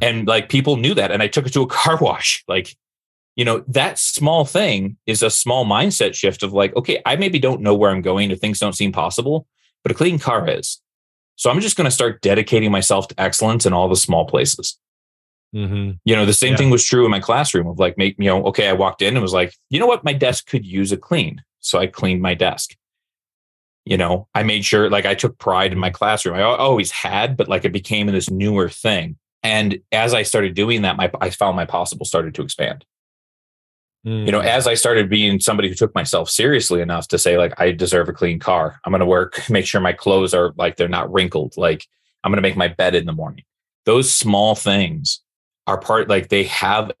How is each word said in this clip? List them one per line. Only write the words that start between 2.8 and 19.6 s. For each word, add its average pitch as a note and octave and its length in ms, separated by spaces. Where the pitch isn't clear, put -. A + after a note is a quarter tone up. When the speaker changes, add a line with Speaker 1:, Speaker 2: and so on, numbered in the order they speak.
Speaker 1:
you B2 80
know, A2+ 240
that C#3 320
small D3+ 440
thing A2+ 520
is A2 160
a A2 80
small B2 340
mindset A2 500
shift - 280
of, G2 100
like, G2 220
"Okay, - 320
I B2 80
maybe F#3 240
don't C3 220
know G#2 160
where G2+ 160
I'm F#2+ 100
going G2 300
or - 20
things G#2 240
don't G2+ 160
seem G2+ 160
possible, A#2+ 560
but C#3+ 80
a - 20
clean E3+ 240
car B2+ 320
is. - 300
So - 120
I'm C#3+ 120
just G#3 160
gonna C#3 160
start A#2 300
dedicating G#2+ 500
myself G2 360
to - 120
excellence A2 440
in F#2+ 80
all F2+ 160
the F#2 60
small E2 320
places." - 500
Speaker 2:
Mm-hmm. G2+ 380
Speaker 1:
You A2+ 120
know, G#2+ 100
the G#2 60
same B2+ 220
Speaker 2:
Yeah. - 20
Speaker 1:
thing C3+ 140
was A#2+ 140
true B2 200
in A2 80
my G2 80
classroom G2 480
of, E2+ 100
like, F2+ 180
make, G2 220
you G2+ 60
know, G2 220
okay, G2+ 200
I F#2+ 60
walked F#2 280
in G#2 140
and B2+ 80
was F2+ 100
like, F2+ 220